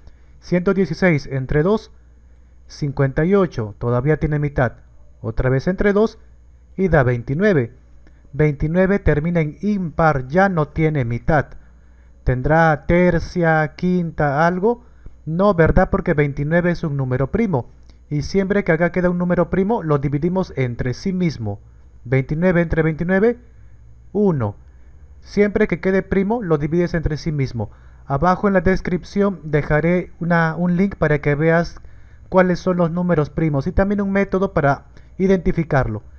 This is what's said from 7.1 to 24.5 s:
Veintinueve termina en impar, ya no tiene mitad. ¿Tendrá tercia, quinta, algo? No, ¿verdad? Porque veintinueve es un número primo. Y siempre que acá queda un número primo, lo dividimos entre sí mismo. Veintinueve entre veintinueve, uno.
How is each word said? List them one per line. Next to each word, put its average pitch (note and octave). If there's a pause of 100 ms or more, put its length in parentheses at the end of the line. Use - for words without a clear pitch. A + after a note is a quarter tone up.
Veintinueve D#3
termina E3
en D3+
impar, E3
ya F#3
no D#3+
tiene D3+
mitad. A#2+ (760)
¿Tendrá D3
tercia, E3
quinta, E3
algo? F3+ (420)
No, F#3
¿verdad? D#3+
Porque F3+
veintinueve D3
es -
un C#3+
número B2+
primo. G3 (400)
Y D3
siempre G3
que F3
acá E3+
queda F3+
un F3+
número F3
primo, F#3+
lo D3+
dividimos D3+
entre B2
sí -
mismo. A#2 (440)
Veintinueve D3+
entre D#3+
veintinueve, F#3 (720)
uno. D#3+ (640)